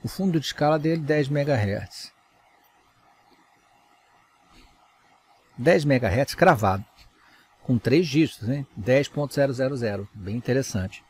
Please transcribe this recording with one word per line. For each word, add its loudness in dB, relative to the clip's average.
o -6
fundo 0
de -6
escala 0
dele, -2
dez 0
megahertz. -2
Dez 4
megahertz 2
cravado. 4
Com 2
três 2
dígitos, 0
né? -4
Dez 2
ponto -6
zero 0
zero -2
zero. -4
Bem -8
interessante. -4